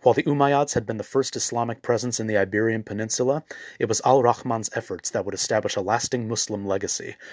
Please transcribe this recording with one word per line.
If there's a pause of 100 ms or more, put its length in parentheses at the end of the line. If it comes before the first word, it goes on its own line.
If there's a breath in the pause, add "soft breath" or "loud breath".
While
the
Umayyads
had
been
the
first
Islamic
presence
in
the
Iberian
Peninsula, (340 loud breath)
it
was
al-Rahman's
efforts
that
would
establish
a
lasting
Muslim
legacy, (160 loud breath)